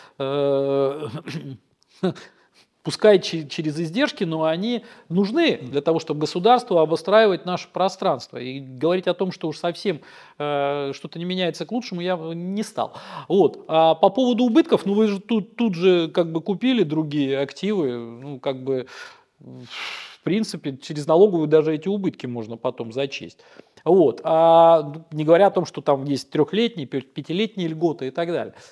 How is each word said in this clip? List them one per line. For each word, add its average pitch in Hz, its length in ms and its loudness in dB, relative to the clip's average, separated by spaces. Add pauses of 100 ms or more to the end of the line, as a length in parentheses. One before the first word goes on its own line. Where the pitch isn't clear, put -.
(200)
э, 139 880 -2 (960)
<clears throat> 185 120 -2 (720)
пускай 208 360 4
че-, 160 280 -6
через 151 320 -6
издержки, 190 440 -4
но 160 220 -2
они 190 380 -2 (260)
нужны 202 480 2
для 127 240 -4
того, 160 180 2
чтобы 151 220 -6
государству 202 580 2
обустраивать 175 680 2
наше 180 260 -6
пространство. 170 680 -2
И 127 220 -10
говорить 147 480 -2
о 180 60 2
том, 185 180 -4
что - 160 -8
уж 151 120 -8
совсем, 175 420 -4 (380)
э, 143 540 -2
что-то - 260 -14
не 170 60 -8
меняется 180 400 -4
к - 60 -14
лучшему, 214 300 -6
я 180 160 -2 (160)
не 185 300 -6
стал. - 300 -6 (340)
Вот. 175 400 2
А 160 280 4
по 196 140 4
поводу 247 360 2
убытков, 240 400 2
ну 196 80 -2
вы 220 140 4
же 196 140 -2
тут, 214 340 -4
тут 226 200 0
же 175 340 4
как 170 220 0
бы 160 100 -4
купили 226 420 0
другие 147 560 -2
активы, 156 580 -2
ну 120 420 -12
как 131 240 -6
бы 127 240 -4 (520)
в - 840 -16
принципе 160 580 -4
через 147 260 -8
налоговую 165 400 4
даже 156 280 4
эти 151 120 -8
убытки 190 400 -4
можно 117 300 -10
потом 120 360 -8
зачесть. 135 460 -8 (460)
Вот. 160 380 4
А 165 720 6 (180)
не 151 120 -4
говоря 170 240 6
о 190 40 2
том, 185 140 0
что - 160 -12
там 139 240 0
есть 139 260 -4
трёхлетние, 175 560 0
пя-, 135 140 -6
пятилетние 175 680 -6
льготы 160 400 -2
и 131 40 -8
так 170 200 -4
далее. 120 220 -6 (180)